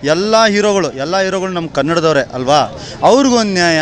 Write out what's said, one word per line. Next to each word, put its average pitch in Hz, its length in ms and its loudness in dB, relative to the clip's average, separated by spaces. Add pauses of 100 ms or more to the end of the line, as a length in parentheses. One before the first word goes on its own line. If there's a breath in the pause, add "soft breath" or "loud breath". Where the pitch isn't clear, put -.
ಎಲ್ಲ 202 420 2
ಹೀರೋಗಳು, 202 460 0
ಎಲ್ಲ 147 280 -4
ಹೀರೋಗಳು 190 320 -4
ನಮ್ಮ 170 180 -6
ಕನ್ನಡದವರೇ 151 540 0 (100)
ಅಲ್ವಾ, 127 460 0 (240 loud breath)
ಅವ್ರಿಗೊಂದು 233 500 2
ನ್ಯಾಯ 170 280 0